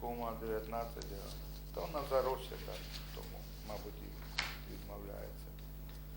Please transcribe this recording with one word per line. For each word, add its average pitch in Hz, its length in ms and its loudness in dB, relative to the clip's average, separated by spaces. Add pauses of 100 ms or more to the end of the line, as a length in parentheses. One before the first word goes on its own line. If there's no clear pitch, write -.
кома 120 400 2
дев'ятнадцять 110 720 2
га. 95 180 -2 (440)
Та 180 60 2
вона 160 300 2
заросла 131 460 6 (100)
там, 98 80 0 (400)
тому, - 240 -4 (300)
мабуть, 104 340 -2
і - 680 -2
відмовляється. 101 760 -4 (680)